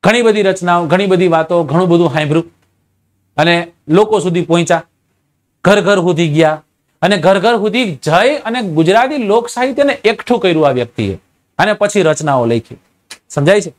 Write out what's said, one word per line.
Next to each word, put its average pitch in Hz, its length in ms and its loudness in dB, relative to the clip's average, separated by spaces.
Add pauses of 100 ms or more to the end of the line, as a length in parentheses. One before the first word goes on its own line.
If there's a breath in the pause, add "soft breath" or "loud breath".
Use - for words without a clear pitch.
ઘણી 226 180 2
બધી 214 200 2
રચનાઓ, 175 440 0
ઘણી 185 200 0
બધી 185 220 2
વાતો, 165 360 0
ઘણું 170 260 0
બધું 170 240 2
સાંભળ્યું 156 380 -2 (840)
અને 170 340 0 (160)
લોકો 208 320 2
સુધી 180 220 -2
પહોંચ્યા, 165 420 -2 (800)
ઘર 202 180 4
ઘર 196 140 2
સુધી 175 380 0
ગયા 156 300 0 (380)
અને 196 160 0
ઘર 185 220 2
ઘર 226 180 0
સુધી 208 380 -2
જઈ 196 400 0
અને 226 260 -6
ગુજરાતી 202 560 0
લોક 233 320 -2
સાહિત્યને 262 440 -2
એકઠું 220 460 -2
કર્યું 160 280 2
આ 139 40 2
વ્યક્તિએ 117 480 -4 (380)
અને 202 160 2
પછી 202 300 0
રચનાઓ 151 420 0
લખી. 117 340 -4 (500)
સમજાય 175 320 2
છે? 160 180 -14